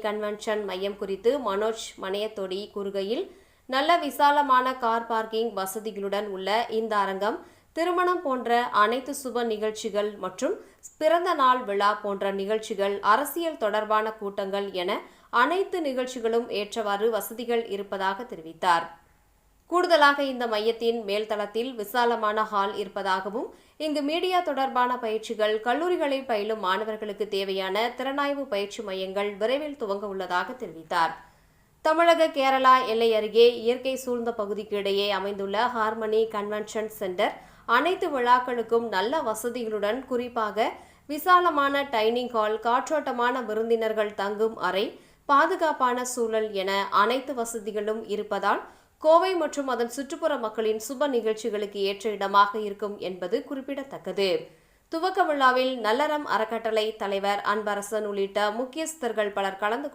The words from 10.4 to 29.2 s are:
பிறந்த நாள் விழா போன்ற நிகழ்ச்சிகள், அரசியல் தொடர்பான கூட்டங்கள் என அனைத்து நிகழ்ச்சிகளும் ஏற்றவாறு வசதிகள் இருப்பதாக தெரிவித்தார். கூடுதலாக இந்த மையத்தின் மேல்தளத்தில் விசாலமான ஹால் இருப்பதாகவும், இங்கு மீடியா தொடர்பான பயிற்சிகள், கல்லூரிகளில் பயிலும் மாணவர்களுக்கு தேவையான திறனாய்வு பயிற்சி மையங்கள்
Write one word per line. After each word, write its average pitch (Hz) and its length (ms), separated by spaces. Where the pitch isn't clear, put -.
பிறந்த 339 360
நாள் 254 320
விழா 202 360
போன்ற 196 280
நிகழ்ச்சிகள், 196 680
அரசியல் 294 560
தொடர்பான 214 640
கூட்டங்கள் 196 500
என 208 180
அனைத்து 349 500
நிகழ்ச்சிகளும் 247 680
ஏற்றவாறு 208 600
வசதிகள் 226 640
இருப்பதாக 196 560
தெரிவித்தார். 165 560
கூடுதலாக 302 560
இந்த 247 240
மையத்தின் 226 640
மேல்தளத்தில் 214 640
விசாலமான 220 680
ஹால் 208 400
இருப்பதாகவும், 196 720
இங்கு 302 260
மீடியா 349 380
தொடர்பான 254 580
பயிற்சிகள், 214 600
கல்லூரிகளில் 277 720
பயிலும் 214 300
மாணவர்களுக்கு 208 680
தேவையான 196 680
திறனாய்வு 277 500
பயிற்சி 202 360
மையங்கள் 190 480